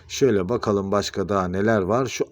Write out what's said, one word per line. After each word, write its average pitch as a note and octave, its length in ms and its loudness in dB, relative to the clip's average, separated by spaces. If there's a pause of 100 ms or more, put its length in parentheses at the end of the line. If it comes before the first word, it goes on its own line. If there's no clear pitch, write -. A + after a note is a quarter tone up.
Şöyle G2+ 400 2
bakalım G2+ 440 0
başka G2+ 360 -2
daha F#2+ 200 0
neler G2+ 340 2
var. A2+ 240 0
Şu - 260 -4